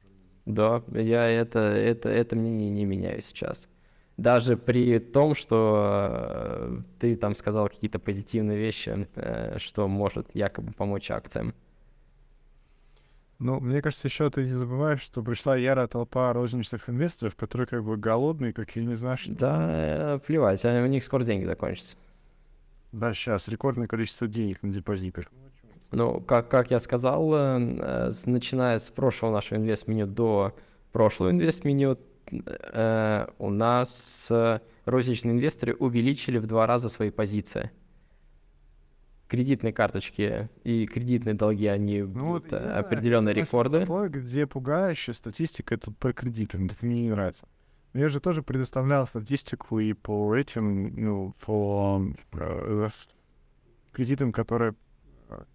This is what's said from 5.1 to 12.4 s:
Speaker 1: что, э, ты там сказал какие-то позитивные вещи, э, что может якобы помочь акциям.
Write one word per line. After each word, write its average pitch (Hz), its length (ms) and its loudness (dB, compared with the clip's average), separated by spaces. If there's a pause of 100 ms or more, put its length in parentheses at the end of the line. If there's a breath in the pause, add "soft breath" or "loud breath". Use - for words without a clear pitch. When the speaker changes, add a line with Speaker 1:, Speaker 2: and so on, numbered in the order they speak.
Speaker 1:
что, 104 760 4
э, 60 720 -6 (180)
ты 120 160 2
там 110 200 -2
сказал 104 340 0
какие-то - 300 -6
позитивные 104 580 -2
вещи, 107 580 -4
э, 113 440 -6
что - 280 -2
может 101 460 -2
якобы 107 400 -4
помочь 101 380 -4
акциям. 110 420 -6 (1800)